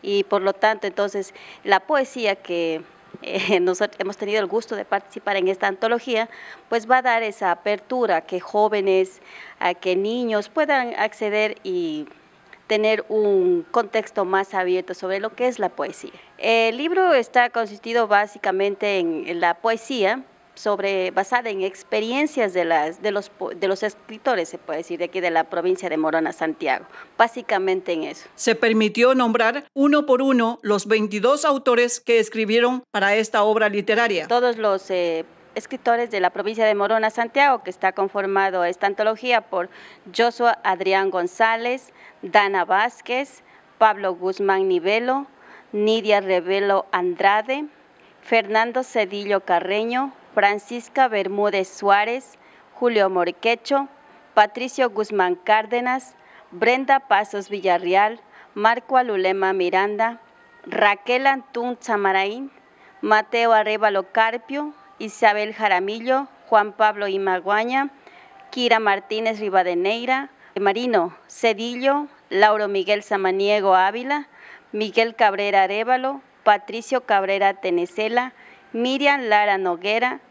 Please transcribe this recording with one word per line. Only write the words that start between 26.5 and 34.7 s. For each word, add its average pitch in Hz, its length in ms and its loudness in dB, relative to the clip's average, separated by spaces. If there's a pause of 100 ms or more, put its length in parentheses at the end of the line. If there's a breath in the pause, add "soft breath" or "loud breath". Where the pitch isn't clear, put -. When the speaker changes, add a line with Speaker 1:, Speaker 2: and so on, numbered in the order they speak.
Speaker 1:
básicamente 190 720 0
en 160 120 -4
eso. - 320 -14
Speaker 2:
Se 226 180 0
permitió 226 640 2
nombrar 240 480 0 (100)
uno 294 320 4
por 254 160 4
uno 240 400 0
los 208 240 -2
veintidós 214 580 0
autores 247 540 0
que 233 220 2
escribieron 226 720 0
para 202 240 2
esta 220 260 0
obra 214 260 2
literaria. 202 600 0
Speaker 1:
Todos 240 280 2
los, 202 340 -2